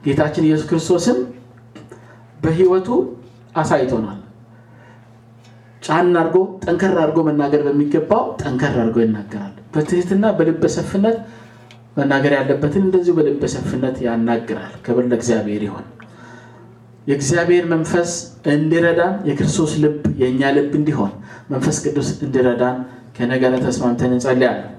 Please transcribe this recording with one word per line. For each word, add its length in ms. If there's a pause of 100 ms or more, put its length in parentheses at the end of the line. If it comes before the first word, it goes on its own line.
ጌታችን 440
ኢየሱስ 220
ክርስቶስም 500 (1200)
በህይወቱ 480 (680)
አሳይቶናል። 640 (1600)
ጫን 280
አድርጎ፣ 260 (240)
ጠንከር 340
አድርጎ 280
መናገር 400
በሚገባው 600 (120)
ጠንከር 360
አድርጎ 260
ይናገራል። 560 (160)
በትህትና 600
በልበ 360
ሰፊነት 480 (800)
መናገር 380
ያለበትን 500
እንደዚሁ 320
በልበ 340
ሰፊነት 520
ያናግራል። 800
ክብር 260
ለእግዚአብሔር 560
ይሁን። 240 (1200)
የእግዚአብሔር 600
መንፈስ 440 (360)
እንዲረዳን፣ 680 (120)
የክርስቶስ 500
ልብ 260 (140)
የእኛ 260 (100)
ልብ 220
እንዲሆን 380 (360)
መንፈስ 320
ቅዱስ 360
እንዲረዳን 600 (360)
ከእኔ 260
ጋር 220
ተስማምተን 520
እንጸልያለን። 560 (100)